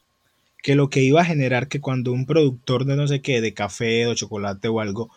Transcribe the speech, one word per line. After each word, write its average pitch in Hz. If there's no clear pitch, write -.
que 139
lo 143
que 143
iba 139
a 180
generar 131
que 143
cuando 127
un 127
productor 135
de 139
no 143
sé 139
qué, 123
de 110
café 113
o 120
chocolate 101
o 113
algo, 107